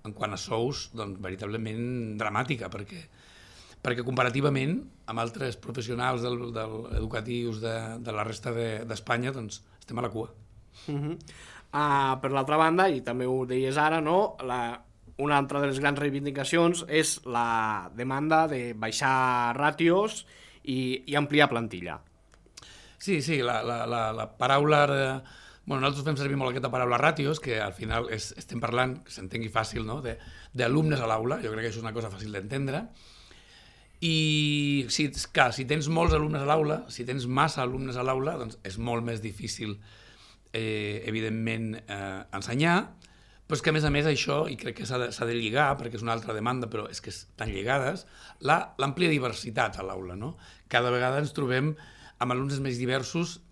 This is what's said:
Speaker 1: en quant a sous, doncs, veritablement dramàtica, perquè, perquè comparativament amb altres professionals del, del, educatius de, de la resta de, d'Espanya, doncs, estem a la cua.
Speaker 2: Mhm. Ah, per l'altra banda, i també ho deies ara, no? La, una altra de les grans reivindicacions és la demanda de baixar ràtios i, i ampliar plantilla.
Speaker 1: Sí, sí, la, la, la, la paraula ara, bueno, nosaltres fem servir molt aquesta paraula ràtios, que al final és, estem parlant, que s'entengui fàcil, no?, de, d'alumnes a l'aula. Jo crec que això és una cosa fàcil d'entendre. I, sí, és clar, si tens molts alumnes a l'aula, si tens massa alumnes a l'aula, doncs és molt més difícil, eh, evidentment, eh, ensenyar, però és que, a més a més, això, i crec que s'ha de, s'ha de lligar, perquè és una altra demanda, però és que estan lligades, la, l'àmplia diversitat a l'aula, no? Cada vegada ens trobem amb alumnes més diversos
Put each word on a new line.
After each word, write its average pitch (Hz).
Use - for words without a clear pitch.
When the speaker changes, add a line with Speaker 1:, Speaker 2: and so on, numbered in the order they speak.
Speaker 1:
en 104
quant 107
a 92
sous, 117
doncs, 101
veritablement 110
dramàtica, 110
perquè, -
perquè 123
comparativament 135
amb 113
altres 117
professionals 120
del, 123
del, 110
educatius 113
de, 113
de 113
la 104
resta 113
de, 117
d'Espanya, 123
doncs, 110
estem 117
a 120
la 98
cua. 110
Speaker 2:
Mhm. 147
Ah, 139
per 135
l'altra 139
banda, 165
i 135
també 127
ho 131
deies 131
ara, 156
no? 175
La, 120
una 147
altra 139
de 143
les 135
grans 143
reivindicacions 143
és 151
la 113
demanda 147
de 123
baixar 123
ràtios 165
i, 131
i 143
ampliar 147
plantilla. 92
Speaker 1:
Sí, 185
sí, 139
la, 117
la, 117
la, 117
la 110
paraula 143
ara, 139
bueno, 135
nosaltres 139
fem 151
servir 139
molt 131
aquesta 127
paraula 123
ràtios, 151
que 113
al 104
final 113
és, 110
estem -
parlant, 127
que -
s'entengui 107
fàcil, 113
no?, 127
de, 113
d'alumnes 135
a 117
l'aula. 113
Jo 110
crec 110
que 117
això 107
és 113
una 107
cosa 110
fàcil 104
d'entendre. 135
I, 151
sí, 151
és -
clar, 131
si 135
tens 147
molts 165
alumnes 151
a 143
l'aula, 156
si 117
tens 127
massa 135
alumnes 127
a 127
l'aula, 131
doncs 113
és 92
molt 117
més 113
difícil, 104
eh, 107
evidentment, 113
eh, 98
ensenyar, 139
però 156
és -
que, 160
a 156
més 151
a 143
més, 147
això, 143
i 127
crec -
que 107
s'ha 127
de, 120
s'ha -
de 117
lligar, 123
perquè 120
és 110
una 117
altra 113
demanda, 120
però 107
és -
que -
estan -
lligades, 131
la, 156
l'àmplia 143
diversitat 120
a 95
l'aula, 92
no? 143
Cada 123
vegada 127
ens -
trobem 135
amb 123
alumnes 139
més 131
diversos 131